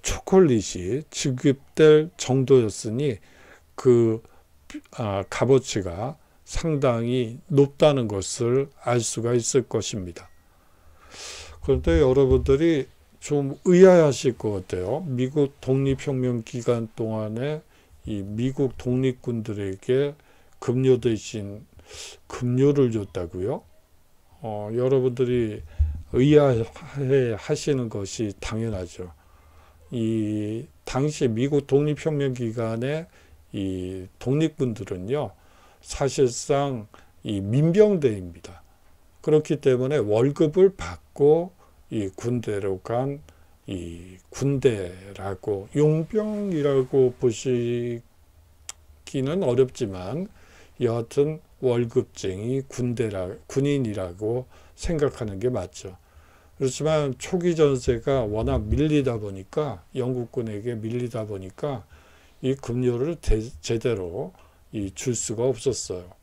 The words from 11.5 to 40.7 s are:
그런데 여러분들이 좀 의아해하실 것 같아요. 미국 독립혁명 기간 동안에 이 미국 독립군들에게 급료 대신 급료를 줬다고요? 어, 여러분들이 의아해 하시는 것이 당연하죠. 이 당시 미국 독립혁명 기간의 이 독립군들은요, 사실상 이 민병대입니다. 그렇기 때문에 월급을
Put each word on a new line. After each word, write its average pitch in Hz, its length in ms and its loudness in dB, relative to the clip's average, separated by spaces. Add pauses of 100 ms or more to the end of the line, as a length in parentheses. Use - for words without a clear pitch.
그런데 160 380 2
여러분들이 135 880 4 (320)
좀 143 460 -4
의아해하실 175 720 8
것 107 140 -2
같아요. 98 500 -4
미국 139 580 -2
독립혁명 131 840 0
기간 117 500 -2
동안에 113 680 -4 (440)
이 104 180 -6
미국 120 540 -2
독립군들에게 123 1400 -2 (440)
급료 127 420 2
대신 107 640 -4 (640)
급료를 127 640 2
줬다고요? 98 720 -6 (800)
어, 104 320 -8
여러분들이 123 880 0 (500)
의아해 135 520 6 (720)
하시는 135 520 -4
것이 101 500 -6
당연하죠. 98 720 -8 (800)
이 110 760 -4 (180)
당시 151 420 0
미국 139 400 0
독립혁명 143 680 0
기간의 120 760 -4 (460)
이 92 540 -6 (120)
독립군들은요, 123 1120 -2 (500)
사실상 135 1040 0 (360)
이 101 180 -4
민병대입니다. 139 1200 2 (580)
그렇기 151 400 2
때문에 131 360 2
월급을 147 800 2